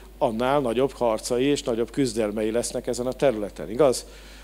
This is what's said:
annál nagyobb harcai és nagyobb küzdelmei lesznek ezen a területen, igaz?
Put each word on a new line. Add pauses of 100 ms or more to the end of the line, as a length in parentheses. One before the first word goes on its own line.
(180)
annál
nagyobb
harcai
és
nagyobb
küzdelmei
lesznek
ezen
a
területen,
igaz? (380)